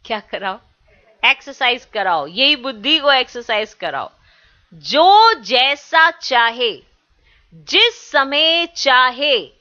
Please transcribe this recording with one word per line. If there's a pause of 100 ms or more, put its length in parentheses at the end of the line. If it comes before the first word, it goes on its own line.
क्या
कराओ? (640)
एक्सरसाइज
कराओ,
यही
बुद्धि
को
एक्सरसाइज
कराओ। (640)
जो
जैसा
चाहे, (800)
जिस
समय (100)
चाहे (240)